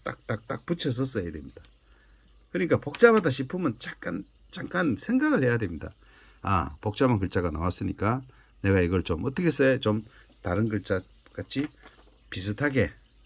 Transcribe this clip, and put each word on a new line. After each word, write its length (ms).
딱딱딱 640
붙여서 400
써야 260
됩니다. 300
그러니까 280
복잡하다 500
싶으면 480
잠깐, 480
잠깐 480
생각을 460
해야 140
됩니다. 360
아, 400
복잡한 380
글자가 320
나왔으니까 680
내가 200
이걸 220
좀 220
어떻게 260
써야 280
좀 260
다른 280
글자 320
같이 340
비슷하게 600